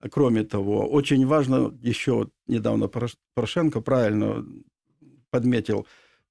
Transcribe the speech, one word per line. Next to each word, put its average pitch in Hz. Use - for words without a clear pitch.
кроме 120
того, 104
очень 139
важно, 131
ещё 120
вот 110
недавно 110
Порош-, 120
Порошенко 135
правильно 107
подметил 117